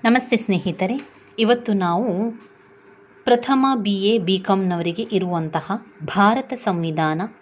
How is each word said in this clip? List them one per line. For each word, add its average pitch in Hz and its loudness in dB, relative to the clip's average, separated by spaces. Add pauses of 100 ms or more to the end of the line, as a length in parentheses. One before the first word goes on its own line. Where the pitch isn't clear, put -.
ನಮಸ್ತೆ 240 2
ಸ್ನೇಹಿತರೆ, 196 -2 (380)
ಇವತ್ತು 233 2
ನಾವು 190 0 (920)
ಪ್ರಥಮ 254 2
ಬಿ 202 -2
ಎ 202 2
ಬಿ 185 0
ಕಾಮ್‌ನವರಿಗೆ 180 0 (100)
ಇರುವಂತಹ 175 -4 (200)
ಭಾರತ 226 2
ಸಂವಿಧಾನ 165 -2 (200)